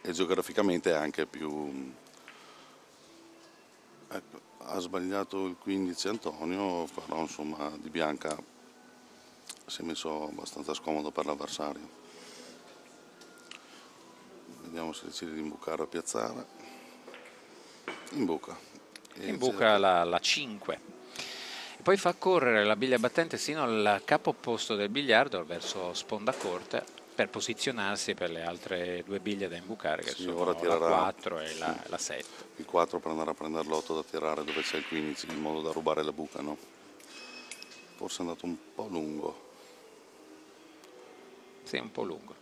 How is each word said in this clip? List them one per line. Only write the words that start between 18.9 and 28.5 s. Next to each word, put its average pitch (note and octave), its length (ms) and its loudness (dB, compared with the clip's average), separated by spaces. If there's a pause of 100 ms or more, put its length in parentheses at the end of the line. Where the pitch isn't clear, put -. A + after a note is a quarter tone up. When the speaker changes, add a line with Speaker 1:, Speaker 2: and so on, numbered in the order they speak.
Speaker 1:
E G2+ 120 -6
Speaker 2:
Imbuca B2+ 220 2
Speaker 1:
cerca G#2+ 280 8
Speaker 2:
la, F#2 260 8
la E2+ 140 2
cinque. G#2+ 600 -2 (1000)
E - 40 -16
poi G3 160 8
fa F3 160 4
correre B2+ 500 8
la G#2 120 6
biglia B2+ 220 4
battente B2 380 2
sino D3+ 280 -2
al G#2 400 6
capo D3+ 260 4
opposto A#2 440 0
del G2+ 140 2
biliardo, A#2 560 6
verso F2 480 -4
sponda G#2+ 400 -2
corta, F2+ 500 -2 (320)
per G2+ 140 2
posizionarsi G#2 840 -2
per F2 160 -2
le E2 140 -4
altre F2 640 -2